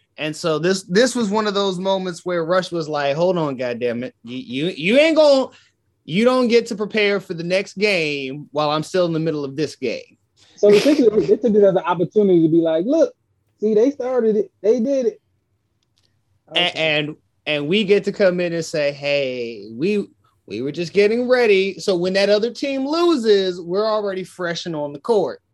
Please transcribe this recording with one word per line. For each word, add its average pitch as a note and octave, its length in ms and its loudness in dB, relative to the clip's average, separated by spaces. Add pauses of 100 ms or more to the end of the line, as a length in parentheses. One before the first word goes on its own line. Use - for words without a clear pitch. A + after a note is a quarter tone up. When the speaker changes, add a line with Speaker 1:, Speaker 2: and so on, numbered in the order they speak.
(180)
Speaker 1:
And D3+ 180 -6
so D#3 220 -2
this, F#3+ 240 0
this A#3 340 2
was A3+ 140 -2
one G#3+ 160 0
of G3+ 80 -2
those G3 240 -2
moments F#3 460 -4
where F3 200 -2
Rush F3+ 260 0
was E3 180 -6
like, C#3+ 280 -2
"Hold F3 220 2
on, C#3+ 180 -2
goddamn A#2+ 480 -4
it. B2 180 -12
You, B2+ 440 -8
you, F#3 100 -4
you F#3+ 220 0
ain't D#4 180 2
gonna, C#4 340 4 (540)
you G#3 220 0
don't B3+ 220 2
get A#3 180 2
to A3+ 100 -8
prepare G#3 440 -2
for F#3+ 120 -12
the E3 120 -8
next F#3+ 340 -4
game D3 720 -2
while D3 180 0
I'm D#3 120 -2
still F3+ 240 0
in E3 80 -4
the D#3 60 -2
middle D3+ 260 -4
of C3+ 100 -12
this C#3+ 200 -4
game." - 420 -8 (380)
Speaker 2:
So G#3 120 4
essentially, A3 580 4
they F#3+ 120 4
took G#3+ 160 0
it G#3 100 6
as F#3+ 100 8
an F#3 40 0
opportunity F3 640 2
to D#3+ 60 4
be E3 120 4
like, E3 260 0
"Look, D#4 280 2 (460)
see, G#3+ 140 0
they A#3 160 4
started B3 460 -2
it. G3+ 160 -2 (100)
They A3+ 180 2
did C4 260 0
it." G#3 120 -2 (1400)
Speaker 1:
A-, F3 140 0
Speaker 2:
Okay. - 60 -4
Speaker 1:
and, D3+ 420 -2 (300)
and D3 200 -2
we G3+ 180 0
get G3+ 200 2
to G3+ 80 -4
come F3+ 260 2
in F3 140 -2
and E3 120 -4
say, C#3+ 280 -2
"Hey, B2+ 800 -4
we, F#3+ 340 -2 (380)
we G#2+ 160 -8
were C#3 120 -6
just E3 200 -8
getting A3 340 2
ready." G#3 540 2
So F#3+ 160 0
when F3+ 160 -2
that G3 160 2
other G#3+ 240 2
team C4+ 340 -4
loses, A3+ 760 2
we're F#3 280 -2
already G3+ 340 -4
fresh E3+ 420 -8
and E3 100 -6
on D3 160 -6
the C#3+ 80 -14
court. F#3 400 0 (140)